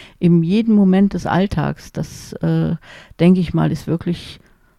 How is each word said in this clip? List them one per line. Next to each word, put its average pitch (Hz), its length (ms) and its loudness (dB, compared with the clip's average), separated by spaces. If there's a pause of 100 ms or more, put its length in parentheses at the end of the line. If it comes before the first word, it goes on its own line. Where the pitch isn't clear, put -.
(200)
in 170 240 4
jedem 214 320 2
Moment 196 380 4
des 175 120 -6
Alltags, 156 680 -2
das, - 420 -12
äh, 165 420 -2 (440)
denke 180 200 4
ich 170 160 -4
mal, 220 160 0
ist - 160 -8
wirklich, 170 520 -6 (400)